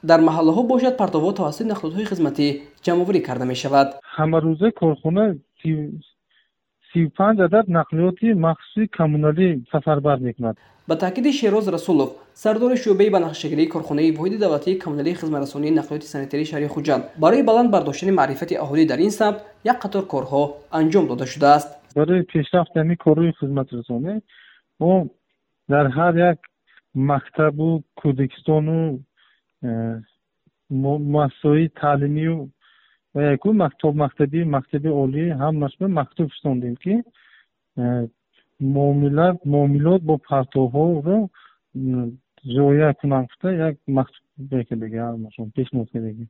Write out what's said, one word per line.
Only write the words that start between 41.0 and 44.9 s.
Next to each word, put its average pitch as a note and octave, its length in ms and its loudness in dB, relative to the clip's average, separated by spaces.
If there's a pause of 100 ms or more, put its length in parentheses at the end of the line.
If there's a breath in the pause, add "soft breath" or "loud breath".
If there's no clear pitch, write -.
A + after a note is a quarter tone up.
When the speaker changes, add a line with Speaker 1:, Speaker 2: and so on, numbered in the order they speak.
Speaker 2:
м, B2+ 360 -4 (340)
риоя C#3+ 560 2
кунанд C3+ 280 -2
гуфта, - 200 -8 (200)
як D3+ 60 -4 (120)
мактуб C3 380 -4 (120)
бекардагӣ, A#2 600 -6